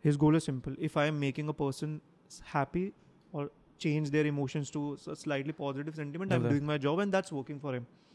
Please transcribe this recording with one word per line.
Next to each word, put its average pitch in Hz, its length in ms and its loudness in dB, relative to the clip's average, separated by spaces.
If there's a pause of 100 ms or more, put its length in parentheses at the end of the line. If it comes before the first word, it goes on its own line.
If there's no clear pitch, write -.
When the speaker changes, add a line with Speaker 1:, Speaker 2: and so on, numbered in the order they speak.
Speaker 1:
His 147 120 4
goal 151 180 8
is 156 140 0
simple, 135 280 -4
if 156 120 -2
I 151 200 2
am 151 100 0
making 143 300 -2
a 147 120 -2
person 147 360 -2 (580)
happy 175 300 0 (480)
or 143 120 -2 (340)
change 151 300 0
their 151 260 4
emotions 143 400 -2
to 147 180 -4
a 156 220 -10
slightly 147 440 -4
positive 143 340 -4
sentiment, 156 340 -6
I'm 185 40 2
Speaker 2:
मतलब 120 180 4
Speaker 1:
doing 143 160 2
my 151 120 2
job 147 260 2
and 202 100 -2
that's 190 180 0
working 143 320 -6
for 135 100 -4
him। 123 100 -4 (300)